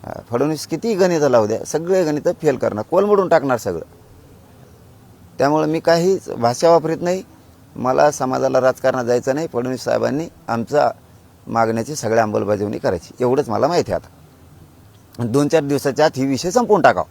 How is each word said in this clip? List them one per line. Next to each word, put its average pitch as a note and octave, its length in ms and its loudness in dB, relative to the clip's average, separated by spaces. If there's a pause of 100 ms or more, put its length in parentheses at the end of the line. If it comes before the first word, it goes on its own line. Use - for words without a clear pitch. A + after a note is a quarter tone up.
हा, - 240 -12
फडणवीस C#3+ 380 -2
किती G#3+ 280 -4
गणितं E3+ 340 2
लावू A2+ 180 4
द्या, G#2+ 180 -4
सगळे F3+ 380 0
गणितं D3+ 280 0 (100)
फेल C#3 160 0
करणार, G#2+ 260 -2
कोलमडून G3 440 2
टाकणार C#3 300 2
सगळं. E2+ 260 -6 (1500)
त्यामुळे D3+ 280 0
मी D#3 140 -2
काहीच E3+ 500 0
भाषा A#2+ 400 0
वापरत D#3+ 320 4
नाही. F#3 220 -4 (520)
मला C3+ 360 2
समाजाला C3 500 -2
राजकारणात B2+ 440 0
जायचं B2 300 -2
नाही. D#3+ 180 -6
फडणवीस B2 300 -6
साहेबांनी A#2+ 440 -2 (200)
आमचा A#2 440 0 (560)
मागण्याची A2+ 480 -2
सगळ्या A2+ 280 0
अंमलबजावणी G#2 540 -2
करायची, G#2 420 -4
एवढंच B2+ 300 0
मला A2+ 180 0
माहिती D#3+ 240 0
आहे E2+ 100 -4
आता. - 1200 -18
दोन C3+ 240 0
चार D#3 160 2
दिवसाच्या C#3+ 420 0
आत D#3 100 2
ही C3 100 -2
विषय C#3 260 -2
संपवून G#3+ 300 2
टाकावा F#2 300 4